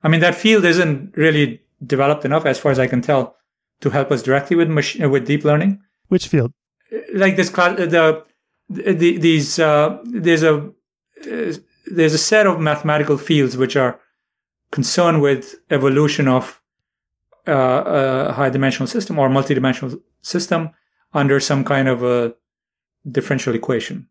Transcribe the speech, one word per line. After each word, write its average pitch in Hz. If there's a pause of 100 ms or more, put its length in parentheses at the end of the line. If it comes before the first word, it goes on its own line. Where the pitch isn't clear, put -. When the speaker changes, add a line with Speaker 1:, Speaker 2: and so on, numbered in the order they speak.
Speaker 1:
I 160
mean, 160
that 175
field 220
isn't 170
really 151 (240)
developed 143
enough, 151
as 131
far 143
as 127
I 127
can 123
tell, 131 (440)
to 139
help 139
us 127
directly 139
with 165
mach-, 151
with 131
deep 147
learning. 160 (280)
Speaker 2:
Which 180
field? 131 (600)
Speaker 1:
Like 190
this 180
class, 180
the, 160 (460)
the, 170
these, 160
uh, 151
there's 170
a, 156 (720)
uh, - (400)
there's 160
a 156
set 214
of 175
mathematical 151
fields 139
which 131
are 127 (680)
concerned 165
with 139 (140)
evolution 143
of, 127 (840)
uh, 135
a -
high 131
dimensional 135
system 190
or 135
multidimensional 131 (220)
system 165 (420)
under 139
some 139
kind 135
of 123
a 120 (760)
differential 131
equation. -